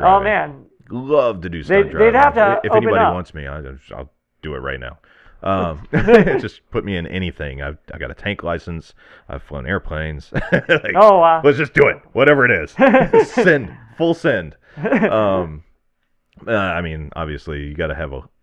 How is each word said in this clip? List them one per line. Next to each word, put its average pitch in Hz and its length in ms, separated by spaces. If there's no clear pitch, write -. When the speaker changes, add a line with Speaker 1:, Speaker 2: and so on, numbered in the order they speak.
Speaker 1:
driving. 196 60
Speaker 2:
man. 156 400
Speaker 1:
Love 123 520
to 92 80
do 82 140
stunt 196 220
Speaker 2:
They'd, 196 60
Speaker 1:
driving. 226 220
Speaker 2:
they'd 254 60
have 285 160
to 202 280
Speaker 1:
If 214 80
Speaker 2:
open 220 120
Speaker 1:
anybody 220 220
Speaker 2:
up. 143 80
Speaker 1:
wants 90 200
me, 71 140
I, 76 140
I'll 67 160
do 76 100
it 65 60
right 67 200
now. 62 200
Um, 90 500
<laughs> - 0
Speaker 2:
<laughs> - 20
Speaker 1:
just - 320
put 117 140
me 98 120
in 82 100
anything. 76 540
I've, 71 160
I - 40
got 69 140
a - 40
tank - 280
license. 85 500
I've 69 140
flown 67 220
airplanes. 78 720
<laughs> - 140
Like, 160 440
Speaker 2:
Oh, 196 240
wow. 165 240
Speaker 1:
let's 139 140
just 151 160
do 143 140
it. - 100
Whatever 139 340
it 123 60
is. 80 200
Speaker 2:
<laughs> 262 640
Speaker 1:
Send. 156 420
Full 165 180
send. 95 400
Speaker 2:
<laughs> - 120
Speaker 1:
Um, 98 840
uh, 113 40
I 92 300
mean, 78 340
obviously, 76 520
you 73 80
gotta 78 200
have 76 160
a, 65 100